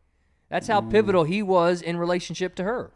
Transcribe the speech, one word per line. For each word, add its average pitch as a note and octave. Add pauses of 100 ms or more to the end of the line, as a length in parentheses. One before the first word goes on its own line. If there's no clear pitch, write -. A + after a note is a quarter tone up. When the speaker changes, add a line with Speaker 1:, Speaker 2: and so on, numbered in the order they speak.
(480)
Speaker 1:
That's -
how G#3
Speaker 2:
Mm. A3
Speaker 1:
pivotal G3
he F#3+
was F3+
in E3+
relationship F3
to F#3
her. G#3+